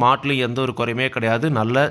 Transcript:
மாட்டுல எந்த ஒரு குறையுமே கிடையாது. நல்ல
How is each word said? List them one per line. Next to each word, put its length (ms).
மாட்டுல 360
எந்த 240
ஒரு 120
குறையுமே 360
கிடையாது. 400
நல்ல 260